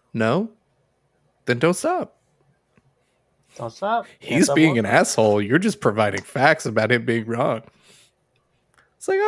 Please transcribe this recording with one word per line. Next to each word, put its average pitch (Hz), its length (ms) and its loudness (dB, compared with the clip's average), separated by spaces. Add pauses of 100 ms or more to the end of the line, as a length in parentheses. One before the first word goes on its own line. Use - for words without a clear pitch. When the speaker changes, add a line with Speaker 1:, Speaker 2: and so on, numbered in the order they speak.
(140)
Speaker 1:
No? 131 360 0 (960)
Then 120 120 -2
don't 165 160 2
stop." 339 420 -4 (1400)
Speaker 2:
Don't 117 140 -12
stop. 220 360 -6 (140)
Can't - 160 -8
Speaker 1:
He's 180 100 4
Speaker 2:
stop 143 100 -2
Speaker 1:
being 156 220 4
an 107 80 0
Speaker 2:
walking. 117 140 2
Speaker 1:
asshole. 107 420 2
You're 117 160 0
just 202 220 -2
providing 104 420 0
facts 147 420 2
about 110 280 -2
him 117 120 0
being 117 220 -2
wrong. 117 360 -2 (1300)
It's - 120 -14
like, 381 200 0